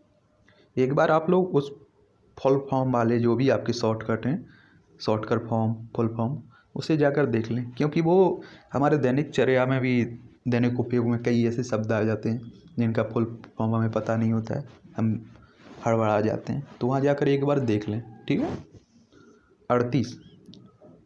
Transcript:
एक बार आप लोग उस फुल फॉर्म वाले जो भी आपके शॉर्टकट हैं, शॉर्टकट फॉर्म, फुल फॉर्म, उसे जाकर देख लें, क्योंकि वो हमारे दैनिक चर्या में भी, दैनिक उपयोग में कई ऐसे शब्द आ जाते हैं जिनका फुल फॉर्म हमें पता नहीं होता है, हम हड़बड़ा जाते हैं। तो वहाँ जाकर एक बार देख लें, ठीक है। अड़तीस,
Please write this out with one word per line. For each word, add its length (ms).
एक 180
बार 180
आप 180
लोग 260
उस 160
फुल 200
फॉर्म 200
वाले 280
जो 160
भी 140
आपके 240
शॉर्टकट 520
हैं, 200
शॉर्टकट 500
फॉर्म, 240
फुल 120
फॉर्म, 340
उसे 220
जाकर 280
देख 260
लें, 200
क्योंकि 300
वो 420
हमारे 240
दैनिक 320
चर्या 360
में 160
भी, 220
दैनिक 320
उपयोग 260
में 180
कई 220
ऐसे 180
शब्द 280
आ 120
जाते 260
हैं 220
जिनका 240
फुल 220
फॉर्म 180
हमें 160
पता 240
नहीं 160
होता 280
है, 80
हम 340
हड़बड़ा 360
जाते 320
हैं। 140
तो 60
वहाँ 140
जाकर 260
एक 160
बार 160
देख 300
लें, 360
ठीक 140
है। 180
अड़तीस, 500